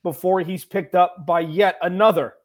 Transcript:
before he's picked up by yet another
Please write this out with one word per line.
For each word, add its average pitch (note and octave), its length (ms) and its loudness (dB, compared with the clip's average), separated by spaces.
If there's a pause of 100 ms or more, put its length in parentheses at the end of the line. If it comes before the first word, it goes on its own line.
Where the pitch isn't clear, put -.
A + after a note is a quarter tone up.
before F3+ 380 -2
he's F3 260 -8
picked F#3 300 -6
up F3+ 320 2
by E3+ 140 0
yet F3+ 420 0
another F3+ 500 2 (120)